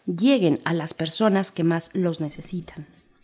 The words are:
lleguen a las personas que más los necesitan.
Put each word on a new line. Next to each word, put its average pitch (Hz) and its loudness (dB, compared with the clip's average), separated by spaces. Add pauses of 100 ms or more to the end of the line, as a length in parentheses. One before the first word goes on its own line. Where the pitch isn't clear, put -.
lleguen 190 4
a 165 -2
las 160 -4
personas 190 0
que 170 -2
más 165 0
los 175 0
necesitan. 160 -10 (380)